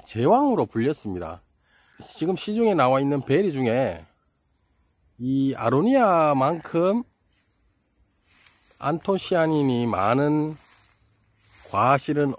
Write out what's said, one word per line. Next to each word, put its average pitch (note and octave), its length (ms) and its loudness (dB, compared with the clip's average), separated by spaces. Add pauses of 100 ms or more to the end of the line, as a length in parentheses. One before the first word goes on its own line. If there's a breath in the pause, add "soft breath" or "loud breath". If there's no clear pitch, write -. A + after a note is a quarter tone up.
제왕으로 F#3 600 4
불렸습니다. F#2+ 720 -4 (800 loud breath)
지금 F3 180 -2
시중에 G#3+ 380 2
나와 C3+ 260 4
있는 C#3 220 0
베리 E3+ 300 2
중에 A#2+ 500 0 (1160)
이 C3+ 360 0
아로니아만큼 E3 1500 4 (1800)
안토시아닌이 D#3 1080 0
많은 C#3+ 680 2 (1160)
과실은 C3+ 680 2